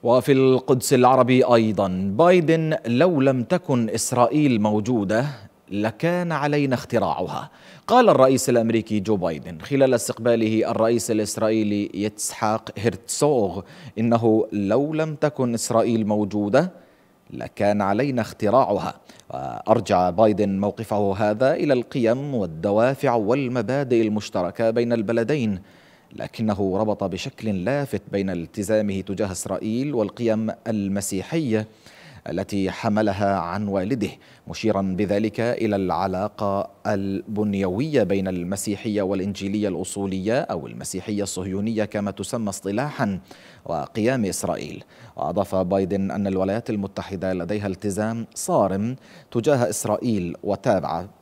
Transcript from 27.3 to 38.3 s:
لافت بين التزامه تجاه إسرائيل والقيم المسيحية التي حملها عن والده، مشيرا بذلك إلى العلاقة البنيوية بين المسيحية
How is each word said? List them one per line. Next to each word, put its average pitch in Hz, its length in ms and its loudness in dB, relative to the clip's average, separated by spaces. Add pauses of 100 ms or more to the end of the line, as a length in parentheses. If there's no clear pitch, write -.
لافت 107 520 -2 (100)
بين 98 180 -2
التزامه 98 720 -2
تجاه 95 300 -4
إسرائيل 110 640 -4
والقيم 110 560 -2 (160)
المسيحية 107 1000 -2 (640)
التي 95 420 -4
حملها 101 640 0
عن 92 320 -4
والده، 98 420 -2 (380)
مشيرا 98 340 -2
بذلك 101 580 -2
إلى 113 360 0
العلاقة 98 920 -2 (180)
البنيوية 101 1160 0
بين 95 240 0
المسيحية 98 720 -4